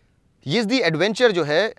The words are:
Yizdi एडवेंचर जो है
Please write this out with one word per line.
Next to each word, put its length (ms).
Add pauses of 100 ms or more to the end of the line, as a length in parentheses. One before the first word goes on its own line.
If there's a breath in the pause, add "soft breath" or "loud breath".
(480 soft breath)
Yizdi 340
एडवेंचर 500
जो 120
है 360